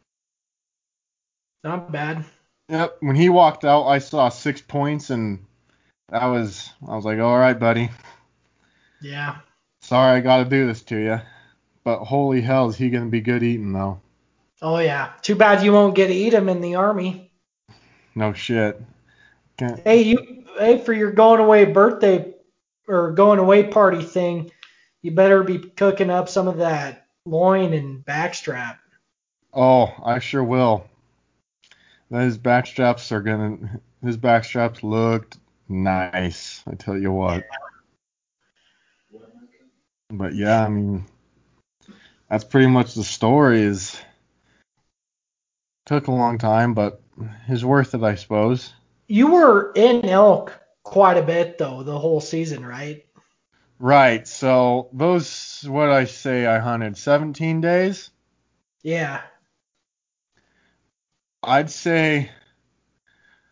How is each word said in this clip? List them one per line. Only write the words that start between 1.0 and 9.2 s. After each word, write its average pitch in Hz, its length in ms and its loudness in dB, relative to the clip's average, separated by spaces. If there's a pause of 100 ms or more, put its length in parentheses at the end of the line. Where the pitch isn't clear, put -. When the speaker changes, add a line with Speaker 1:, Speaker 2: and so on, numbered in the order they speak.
Speaker 1:
Not 175 280 -12
bad. 151 340 -10 (440)
Speaker 2:
Yep. 165 320 -6
When 139 140 -2
he 175 140 4
walked 170 360 4
out, 143 220 4
I 139 120 2
saw 139 300 0
six 139 320 -8
points, 143 480 -6
and 107 360 -6 (640)
that 117 160 -2
was, 117 440 -4 (180)
I - 80 -10
was 107 100 -10
like, 107 140 -4
"All 120 180 2
right, 127 200 4
buddy. 117 320 0 (1120)
Speaker 1:
Yeah. 143 360 -12 (440)